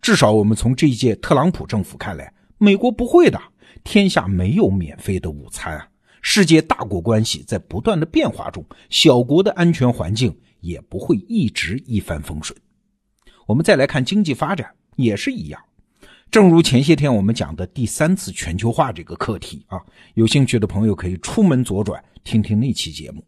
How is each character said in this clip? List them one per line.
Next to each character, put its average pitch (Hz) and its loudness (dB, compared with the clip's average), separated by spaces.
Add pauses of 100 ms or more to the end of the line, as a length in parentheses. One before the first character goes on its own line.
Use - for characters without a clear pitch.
至 214 2
少 110 4
我 107 4
们 107 2
从 123 0
这 156 2
一 127 2
届 110 0
特 - -2
朗 151 2
普 165 -8
政 107 -4
府 - -12
看 92 -12
来， - -18 (240)
美 202 6
国 240 0
不 240 -4
会 320 6
的。 - -4 (440)
天 202 4
下 120 0
没 95 0
有 175 2
免 95 -4
费 92 -6
的 87 -8
午 71 -14
餐 - -12
啊！ - -16 (360)
世 - 2
界 156 6
大 - -2
国 101 -6
关 107 0
系 67 -6
在 101 -6
不 - -10
断 202 -2
的 151 -2
变 302 0
化 - -8
中， - -14 (240)
小 123 4
国 143 2
的 202 0
安 170 2
全 123 2
环 98 -4
境 110 -2 (260)
也 82 -10
不 - -14
会 - 0 (120)
一 202 0
直 98 -6
一 110 -2
帆 82 -8
风 78 -12
顺。 - -14 (840)
我 - -2
们 147 0
再 196 4
来 135 2
看 143 -2
经 202 0
济 160 -2
发 160 -4
展， 135 -8 (280)
也 113 0
是 269 -6
一 226 -10
样。 71 -18 (680)
正 202 8
如 165 6
前 127 2
些 156 4
天 143 0
我 104 0
们 110 0
讲 80 -6
的 90 -8
第 123 -6
三 160 0
次 95 -10
全 85 -8
球 113 -2
化 131 -2
这 87 -14
个 87 -16
课 - -6
题 - -16
啊， 92 -12 (360)
有 113 4
兴 135 4
趣 120 0
的 104 0
朋 104 -2
友 101 0
可 87 -8
以 90 -4
出 - -2
门 135 4
左 101 -4
转 92 -8 (200)
听 110 0
听 104 -2
那 139 -2
期 - -8
节 71 -16
目。 - -18